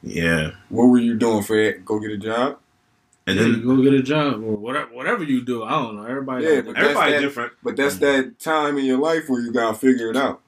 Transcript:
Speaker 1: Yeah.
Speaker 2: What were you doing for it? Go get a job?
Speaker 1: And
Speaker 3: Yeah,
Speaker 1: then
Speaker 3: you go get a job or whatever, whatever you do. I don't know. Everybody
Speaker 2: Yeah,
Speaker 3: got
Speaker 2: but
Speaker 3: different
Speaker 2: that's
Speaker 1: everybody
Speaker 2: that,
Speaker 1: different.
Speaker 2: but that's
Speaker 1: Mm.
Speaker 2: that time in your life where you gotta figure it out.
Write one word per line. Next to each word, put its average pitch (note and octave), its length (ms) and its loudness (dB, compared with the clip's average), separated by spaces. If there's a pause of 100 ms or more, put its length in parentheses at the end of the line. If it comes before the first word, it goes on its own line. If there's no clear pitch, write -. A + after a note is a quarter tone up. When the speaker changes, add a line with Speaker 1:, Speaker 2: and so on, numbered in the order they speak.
Speaker 1:
Yeah. E2 520 -2 (160)
Speaker 2:
What A2+ 180 2
were B2 140 8
you A#2 160 0
doing A2 260 2
for G#2+ 160 0
it? G#2 260 0
Go G#2+ 140 -2
get G#2+ 140 -6
a G#2+ 40 -8
job? A2+ 420 -4 (680)
Speaker 1:
And F#2+ 100 0
Speaker 3:
Yeah, G#2+ 60 2
Speaker 1:
then A#2 120 4
Speaker 3:
you A2 100 -4
go C3 180 4
get C3+ 120 6
a C3+ 80 4
job C#3+ 320 0 (100)
or A2 100 -2
whatever, A#2+ 400 -6
whatever E3 300 -4
you C3 180 0
do. A#2+ 220 -6
I A2 60 -6
don't B2 260 -4
know. G#2 80 -14
Everybody C3 400 -6
Speaker 2:
Yeah, D#3 160 4
Speaker 3:
got G#2+ 60 -8
Speaker 2:
but A2 80 -12
Speaker 3:
different - 20 -2
Speaker 2:
that's C#3 140 2
Speaker 1:
everybody D3 240 2
Speaker 2:
that, C#3+ 60 2
Speaker 1:
different. B2 320 -4 (120)
Speaker 2:
but A2+ 120 -4
that's C#3 200 0
Speaker 1:
Mm. F#2 40 -2
Speaker 2:
that C3+ 380 0
time D3+ 400 -2
in C3+ 60 -2
your C3 140 2
life D#3+ 300 0
where B2+ 120 -2
you A#2+ 100 -6
gotta A2+ 260 0
figure B2 320 2
it A2+ 80 -4
out. C3 320 -2